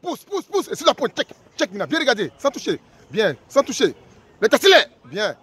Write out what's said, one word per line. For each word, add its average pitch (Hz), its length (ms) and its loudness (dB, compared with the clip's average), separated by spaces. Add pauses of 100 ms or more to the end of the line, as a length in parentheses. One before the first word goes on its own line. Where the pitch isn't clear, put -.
Pousse, - 240 -10
pousse, 392 220 -8
pousse. 392 220 -4
Et - 60 -6
sur 302 120 -2
la 302 80 4
pointe, - 200 -6
check. - 140 -6 (260)
Check, - 160 -4
Nina. 190 140 -8
Bien 302 140 -4
regarder. 220 400 2
Sans 277 100 -2
toucher. 277 320 -6 (300)
Bien. 175 240 0 (120)
Sans 269 160 0
toucher. 202 320 -2 (460)
L'étincelle. 302 500 4 (140)
Bien. 165 380 -6